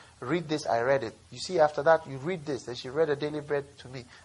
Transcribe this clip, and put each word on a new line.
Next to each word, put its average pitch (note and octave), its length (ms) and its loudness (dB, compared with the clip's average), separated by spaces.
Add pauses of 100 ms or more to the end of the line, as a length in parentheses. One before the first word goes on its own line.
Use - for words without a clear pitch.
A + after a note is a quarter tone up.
(200)
Read D3 280 -2
this." D3+ 180 -2
I A#2 160 2
read C3+ 220 4
it. A2 120 -6 (140)
"You B2+ 80 -16
see, F3+ 220 -2
after D3 220 4
that, D#3+ 240 6
you C3+ 120 -10
read D#3+ 280 -6
this." C#3 180 -4
Then A#2+ 100 -8
she B2+ 160 -10
read D3+ 200 2
a C#3+ 60 0
daily D3+ 240 -4
bread C#3+ 240 -2 (140)
to B2+ 100 -18
me. B2+ 160 -12 (200)